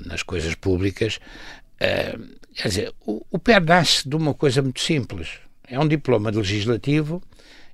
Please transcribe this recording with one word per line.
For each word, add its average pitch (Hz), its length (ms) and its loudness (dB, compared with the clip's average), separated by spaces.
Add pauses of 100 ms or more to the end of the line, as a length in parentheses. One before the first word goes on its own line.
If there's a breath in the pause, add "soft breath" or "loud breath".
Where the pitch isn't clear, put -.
nas 82 180 -6
coisas 82 320 -4
públicas. 95 640 0 (640 loud breath)
Eh, - 360 0 (380)
quer - 140 -4
dizer, 98 240 -2 (120)
o, 214 240 -6
o - 80 -2
per 202 240 6
nasce 165 460 4
de 135 80 -2
uma 156 180 2
coisa 139 280 2
muito 131 180 -2
simples. 107 520 -2 (360)
É 123 100 -10
um 151 80 4
diploma 123 460 2
de 104 60 0
legislativo. 120 840 0 (520 soft breath)